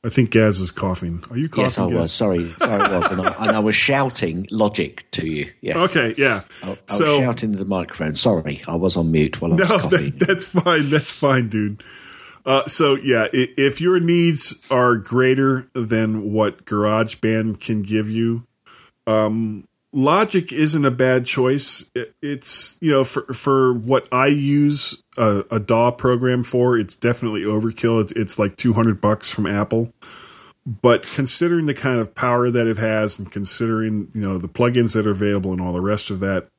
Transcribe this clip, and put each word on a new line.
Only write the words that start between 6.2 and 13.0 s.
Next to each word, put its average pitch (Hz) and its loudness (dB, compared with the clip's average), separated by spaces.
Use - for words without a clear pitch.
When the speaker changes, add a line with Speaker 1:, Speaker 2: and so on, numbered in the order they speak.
Speaker 2:
I, 95 -8
I - -10
Speaker 1:
So - 0
Speaker 2:
was 147 4
shouting 117 -2
to 98 -4
the 98 -4
microphone. 95 -4
Sorry, 78 0
I 85 -6
was 90 0
on 82 2
mute 78 2
while 82 0
I - 4
was 180 4
Speaker 1:
No, 214 4
Speaker 2:
coughing. 160 0
Speaker 1:
that, 180 2
that's 185 0
fine. 156 2
That's 151 0
fine, 131 2
dude. 104 -4
Uh, 135 2
so, 143 4
yeah, 131 2